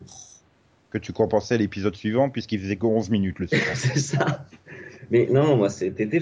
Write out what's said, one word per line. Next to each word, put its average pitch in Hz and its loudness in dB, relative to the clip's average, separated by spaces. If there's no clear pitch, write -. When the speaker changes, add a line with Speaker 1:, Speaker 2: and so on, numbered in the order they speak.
Speaker 1:
Que - -6
tu - -6
compensais 113 2
l'épisode 98 0
suivant, 123 0
puisqu'il 110 -4
faisait 95 -2
que 104 -2
onze 110 0
minutes, 95 0
le 90 -2
suivant. - 0
Speaker 2:
<laughs> - -4
C'est - -2
ça. - -2
Mais 117 4
non, 143 4
moi, 101 4
c'est 95 -4
Tété, 107 -2